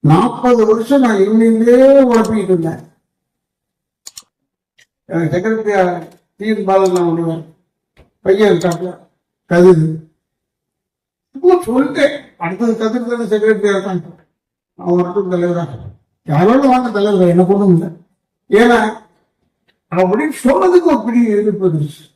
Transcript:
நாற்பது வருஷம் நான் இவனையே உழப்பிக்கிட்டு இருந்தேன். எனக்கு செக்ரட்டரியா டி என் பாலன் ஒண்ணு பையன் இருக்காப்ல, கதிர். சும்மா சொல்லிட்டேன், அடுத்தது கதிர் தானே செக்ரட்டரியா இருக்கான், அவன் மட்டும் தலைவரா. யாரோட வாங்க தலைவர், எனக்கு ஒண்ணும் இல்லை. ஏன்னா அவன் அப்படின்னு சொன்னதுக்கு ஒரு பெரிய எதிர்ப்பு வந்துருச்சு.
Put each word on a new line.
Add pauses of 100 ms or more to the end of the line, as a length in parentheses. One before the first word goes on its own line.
நாற்பது
வருஷம்
நான்
இவனையே (320)
உழப்பிக்கிட்டு
இருந்தேன். (2250)
எனக்கு
செக்ரட்டரியா (540)
டி
என்
பாலன்
ஒண்ணு (880)
பையன்
இருக்காப்ல, (600)
கதிர். (1500)
சும்மா (120)
சொல்லிட்டேன், (300)
அடுத்தது
கதிர்
தானே
செக்ரட்டரியா
இருக்கான், (760)
அவன்
மட்டும்
தலைவரா. (640)
யாரோட (120)
வாங்க
தலைவர்,
எனக்கு
ஒண்ணும்
இல்லை. (600)
ஏன்னா (1120)
அவன்
அப்படின்னு
சொன்னதுக்கு
ஒரு
பெரிய
எதிர்ப்பு
வந்துருச்சு. (120)